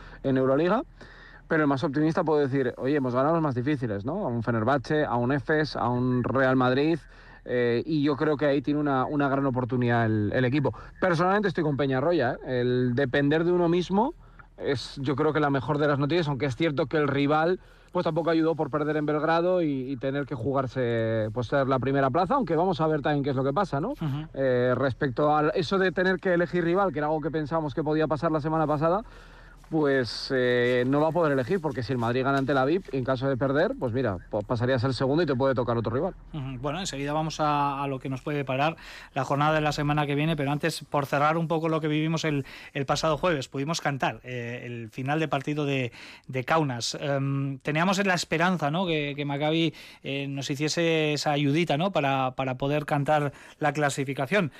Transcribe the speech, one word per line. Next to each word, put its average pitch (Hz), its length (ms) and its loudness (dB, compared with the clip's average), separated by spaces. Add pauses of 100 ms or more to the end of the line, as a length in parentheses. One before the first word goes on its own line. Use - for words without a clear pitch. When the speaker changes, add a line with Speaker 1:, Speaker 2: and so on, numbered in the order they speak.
(220)
Speaker 1:
en 135 160 2
Euroliga, 156 460 2 (640)
pero 156 160 2
el 147 40 4
más 139 160 2
optimista 156 400 2
puede 147 240 4
decir, 127 300 0
oye, 131 180 0
hemos 127 200 0
ganado 143 200 2
los 165 80 2
más 139 120 0
difíciles, 120 500 -2
¿no? 180 200 -4
A - 20 -2
un 117 160 -2
Fenerbahce, 127 600 0
a - 120 -2
un 120 160 0
Efes, 147 440 0
a 113 140 -2
un 123 340 0
Real 131 320 2
Madrid, 131 440 2 (460)
eh, 120 380 0
y 156 200 0
yo 147 140 2
creo 151 200 0
que 151 80 0
ahí 143 160 2
tiene 147 180 0
una, 139 260 2
una 143 220 0
gran 139 200 2
oportunidad 120 580 2
el, 107 300 2
el 127 100 2
equipo. 127 300 0 (260)
Personalmente 185 460 2
estoy 180 160 -2
con 147 140 0
Peñarroya, 135 560 2 (120)
¿eh? 127 160 0
El 123 320 2
depender 143 520 2
de 175 60 4
uno 175 160 4
mismo 185 460 2 (440)
es, 120 440 -4
yo 139 140 0
creo 151 180 0
que 151 60 2
la 147 100 2
mejor 139 300 0
de 147 80 2
las 143 100 2
noticias, 147 300 0
aunque 143 180 -2
es 135 100 -2
cierto 165 300 0
que 151 120 -2
el 147 100 2
rival, 151 520 2 (320)
pues 180 120 -2
tampoco 165 260 0
ayudó 160 260 2
por 147 140 -2
perder 151 280 0
en 151 100 0
Belgrado 165 560 2
y, 135 280 -2
y 139 60 -6
tener 135 300 -4
que 147 80 -6
jugarse, 117 1000 0
pues, 120 140 -4
ser 139 200 2
la 135 120 2
primera 135 320 2
plaza, 175 240 0
aunque 190 200 0
vamos 170 260 0
a 156 60 2
ver 156 140 0
también 147 220 0
qué 143 80 -2
es 131 40 -2
lo 131 80 0
que 139 100 0
pasa, 160 260 -2
¿no? 202 120 -4
Speaker 2:
Ujú. 156 440 -4
Speaker 1:
Eh, 127 420 2
respecto 139 580 0
a 151 200 2
eso 190 240 0
de 185 120 2
tener 185 260 0
que 180 180 0
elegir 175 280 0
rival, 180 280 2
que 143 80 -4
era 147 80 -2
algo 156 140 0
que 156 100 -4
pensábamos 156 420 -2
que 160 100 -2
podía 156 240 2
pasar 156 240 0
la 156 100 0
semana 156 260 0
pasada, 160 360 2 (640)
pues, 139 640 0
eh, 123 520 2
no 143 120 2
va 156 100 2
a - 20 0
poder 156 220 2
elegir, 135 280 0
porque 135 220 -4
si 110 80 -6
el 131 80 -2
Madrid 120 240 0
gana 139 160 2
ante 135 140 0
el 139 40 4
Aviv, 151 340 2
en 135 120 -2
caso 131 260 0
de 135 80 0
perder, 139 420 0
pues 123 140 -2
mira, 117 240 -2 (120)
po-, 104 120 -2
pasaría 123 340 0
a 127 40 0
ser 127 140 0
segundo 143 300 2
y - 20 2
te 139 100 0
puede 135 180 2
tocar 120 240 0
otro 113 160 -2
rival. 165 220 -2 (180)
Speaker 2:
Ujú. 135 260 -8
Bueno, 143 200 -4
enseguida 143 340 -6
vamos 156 260 -2
a, 143 440 0
a 143 40 -2
lo 135 120 -4
que 135 100 -8
nos 131 120 -6
puede 147 240 -2
parar 139 320 0 (360)
la 135 120 -2
jornada 147 280 2
de 156 80 2
la 151 100 0
semana 147 360 0
que 143 80 -2
viene, 156 200 0
pero 139 160 -2
antes, 147 380 -2
por 143 160 0
cerrar 151 320 2
un 165 100 0
poco 160 220 0
lo 160 120 2
que 160 60 -2
vivimos 156 380 0
el, 143 200 0 (280)
el 139 120 -2
pasado 151 320 0
jueves, 156 300 0
pudimos 139 340 -4
cantar, 143 420 -2
eh, 123 420 -8
el 117 240 -10
final 139 300 -2
de 156 80 0
partido 147 380 -2
de, 135 260 -2 (360)
de 131 160 -6
Kaunas. 139 560 0
Em, 139 600 -2
teníamos 175 460 0
la 190 100 2
esperanza, 165 560 0
¿no?, 185 160 -2
que, 147 280 -2
que 143 100 -6
Maccabi, 151 480 0 (300)
eh, 139 240 -6
nos 139 220 -6
hiciese 156 640 0
esa 151 180 -2
ayudita, 147 460 2
¿no?, 185 140 0
para, 135 440 0
para 131 220 -4
poder 147 280 -2
cantar 147 480 0 (260)
la 151 140 0
clasificación, 143 880 0